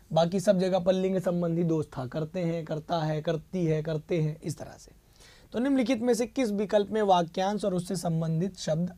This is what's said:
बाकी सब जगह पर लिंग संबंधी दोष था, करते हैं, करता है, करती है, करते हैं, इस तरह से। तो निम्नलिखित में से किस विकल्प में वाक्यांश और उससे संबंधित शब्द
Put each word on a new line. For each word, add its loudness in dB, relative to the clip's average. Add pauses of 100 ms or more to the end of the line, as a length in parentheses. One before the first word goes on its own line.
(140)
बाकी 2
सब 4
जगह 2
पर 2
लिंग 0
संबंधी 0
दोष 0
था, -8
करते -6
हैं, -2
करता -4
है, -2
करती -4
है, 0
करते -2
हैं, -2
इस -6
तरह -16
से। -20 (460)
तो -4
निम्नलिखित 2
में 4
से 0
किस 0
विकल्प 0
में 0
वाक्यांश 2
और 0
उससे -2
संबंधित -2
शब्द -2